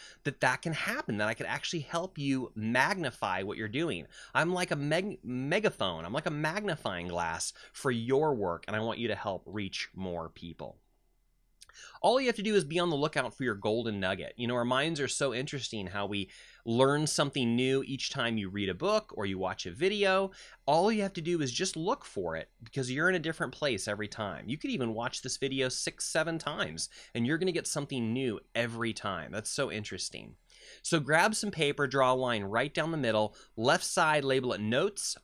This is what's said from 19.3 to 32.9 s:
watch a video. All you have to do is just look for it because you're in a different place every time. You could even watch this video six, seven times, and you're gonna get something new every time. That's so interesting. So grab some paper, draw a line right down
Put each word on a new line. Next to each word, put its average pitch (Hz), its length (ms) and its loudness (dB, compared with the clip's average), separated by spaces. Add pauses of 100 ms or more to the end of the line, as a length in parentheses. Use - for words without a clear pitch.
watch 92 280 -4
a 90 40 -6
video. 190 600 2 (340)
All 165 240 6
you 214 120 2
have 196 100 -2
to 175 80 -6
do 165 200 0
is 131 120 -2
just 190 240 -2
look 185 280 -2
for 85 300 -4
it 80 140 -6 (160)
because 123 260 -4
you're 151 180 2
in 185 60 6
a 175 60 2
different 156 340 -4
place 127 320 0
every 104 220 -2
time. 98 400 -4
You 143 100 -4
could 277 120 -4
even 123 240 0
watch 117 280 -4
this 131 140 -6
video 135 320 0
six, - 380 -4
seven 165 320 0
times, 147 500 -4 (260)
and 117 100 2
you're 151 140 2
gonna 185 140 2
get 156 160 -2
something 131 440 -2
new 123 280 0 (160)
every 117 360 0
time. 92 380 -4
That's 107 200 -6
so 131 200 -2
interesting. 87 640 -8 (480)
So 165 160 2
grab 160 380 4
some 208 160 -2
paper, 143 340 2
draw 131 260 6
a - 20 4
line 120 280 2
right 117 320 0
down 160 160 0